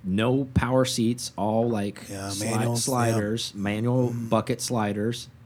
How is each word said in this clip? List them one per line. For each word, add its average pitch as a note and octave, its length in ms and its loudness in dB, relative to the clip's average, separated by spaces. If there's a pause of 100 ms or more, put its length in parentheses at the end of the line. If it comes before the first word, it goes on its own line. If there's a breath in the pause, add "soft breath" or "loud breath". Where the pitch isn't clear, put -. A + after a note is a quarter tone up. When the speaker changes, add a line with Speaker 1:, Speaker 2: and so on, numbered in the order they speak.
Speaker 1:
no A2+ 500 2
power B2+ 320 4
seats, A#2+ 520 0
all, A2 320 2
like, G2+ 400 -4
Speaker 2:
Yeah, G2 200 -8
Speaker 1:
sli-, G#2 220 -4
Speaker 2:
manuals, A#2 360 0
yeah. C3+ 40 0
Speaker 1:
sliders, A2+ 640 0
manual A2+ 540 0
Speaker 2:
Mm. A#2+ 200 -4
Speaker 1:
bucket A2+ 320 0
sliders. A2 680 -2 (160)